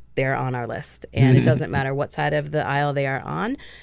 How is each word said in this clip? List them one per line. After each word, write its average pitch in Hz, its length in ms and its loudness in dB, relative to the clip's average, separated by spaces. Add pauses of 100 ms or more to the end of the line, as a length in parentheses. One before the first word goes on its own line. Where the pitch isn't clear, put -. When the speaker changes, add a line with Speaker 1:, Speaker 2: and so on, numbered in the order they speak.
(140)
Speaker 1:
they're 135 220 0
on 127 180 -2
our 120 140 -4
list. - 460 -10
And 131 220 6
it 127 40 8
Speaker 2:
Mm-hmm. 123 60 4
Speaker 1:
doesn't - 260 2
matter 135 240 -2
what 139 180 -4
side 147 200 -2
of 147 180 -2
the 151 140 0
aisle 143 280 0
they 139 140 0
are 135 140 -4
on. 196 360 -4 (260)